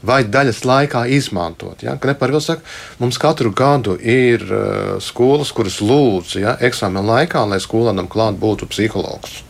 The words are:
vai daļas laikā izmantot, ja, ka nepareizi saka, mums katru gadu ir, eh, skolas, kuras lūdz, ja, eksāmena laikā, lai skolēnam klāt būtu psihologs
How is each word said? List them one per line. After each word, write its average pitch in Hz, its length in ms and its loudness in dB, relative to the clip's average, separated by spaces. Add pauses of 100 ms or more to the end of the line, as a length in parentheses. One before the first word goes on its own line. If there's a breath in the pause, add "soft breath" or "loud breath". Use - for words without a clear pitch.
vai 131 160 4
daļas 120 400 0
laikā 131 460 2
izmantot, 92 720 -2
ja, 135 140 -4
ka 139 120 -4
nepareizi 139 380 0
saka, 139 140 -4 (400 loud breath)
mums 123 180 0
katru 143 320 2
gadu 127 480 2
ir, 120 460 2
eh, 101 560 -2
skolas, 135 520 2
kuras 104 280 -2
lūdz, 107 580 2
ja, 107 220 0
eksāmena 101 420 0 (240)
laikā, 135 220 -2
lai 98 100 0
skolēnam 104 480 0
klāt 107 320 0
būtu 104 300 -2
psihologs - 800 -4